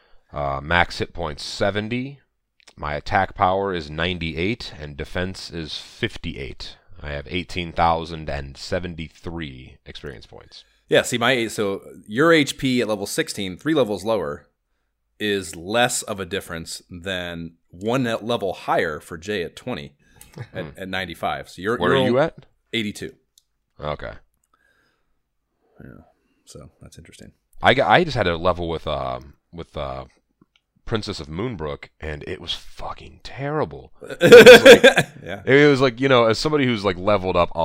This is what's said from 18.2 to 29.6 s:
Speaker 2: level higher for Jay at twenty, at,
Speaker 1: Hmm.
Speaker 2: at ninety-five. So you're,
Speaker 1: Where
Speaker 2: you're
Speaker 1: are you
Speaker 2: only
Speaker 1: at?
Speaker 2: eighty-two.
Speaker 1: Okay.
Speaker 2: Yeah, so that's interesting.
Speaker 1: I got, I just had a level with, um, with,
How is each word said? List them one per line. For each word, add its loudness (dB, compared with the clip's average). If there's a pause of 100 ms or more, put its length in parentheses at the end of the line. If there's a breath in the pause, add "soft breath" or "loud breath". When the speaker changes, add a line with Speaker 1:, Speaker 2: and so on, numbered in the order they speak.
Speaker 2:
level -2
higher -2
for -14
Jay -6
at -10
twenty, -12 (600 loud breath)
at, -8
Speaker 1:
Hmm. -14
Speaker 2:
at -12
ninety-five. -6
So -16
you're, 0
Speaker 1:
Where 2
Speaker 2:
you're 4
Speaker 1:
are 4
you 2
Speaker 2:
only 4
Speaker 1:
at? -4 (260)
Speaker 2:
eighty-two. -6 (680)
Speaker 1:
Okay. -8 (1700)
Speaker 2:
Yeah, -20 (420)
so -20 (100)
that's -20
interesting. -20 (300)
Speaker 1:
I 4
got, 2
I 6
just -4
had 0
a 0
level -2
with, -6
um, -6 (180)
with, -16